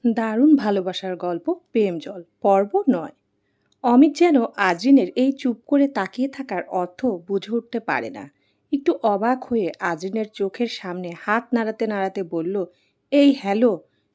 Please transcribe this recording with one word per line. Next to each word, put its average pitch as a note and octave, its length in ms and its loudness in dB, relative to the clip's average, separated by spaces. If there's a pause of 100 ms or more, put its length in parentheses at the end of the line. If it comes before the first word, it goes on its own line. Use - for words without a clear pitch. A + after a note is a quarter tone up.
দারুণ A3+ 500 4
ভালোবাসার F#3+ 600 -2
গল্প F3 360 -6
প্রেম G#3 460 -2
জল, F3+ 240 -12 (200)
পর্ব G3+ 480 2
নয়। E3 220 -2 (720)
অমিত C4 340 6
যেন D#4+ 260 4 (140)
আজরিনের G3 500 4 (100)
এই C4 160 2
চুপ B3 240 -4 (100)
করে C#4+ 220 2
তাকিয়ে B3 400 -4
থাকার C4 400 -8
অর্থ F3+ 380 -6
বুঝে G3 480 -4
উঠতে A#3 260 -6
পারে A#2+ 300 -4
না। - 200 -16 (420)
একটু C#4+ 200 0 (100)
অবাক A3+ 420 0
হয়ে G#3+ 360 -2
আজরিনের F#3+ 480 -6
চোখের G3 380 -4
সামনে F3+ 440 -10 (100)
হাত A3+ 320 -2
নাড়াতে A3 340 -2
নাড়াতে G3 360 -4
বলল, E3+ 420 -4 (460)
"এই C#4+ 220 6
হ্যালো, G#3 500 0 (320)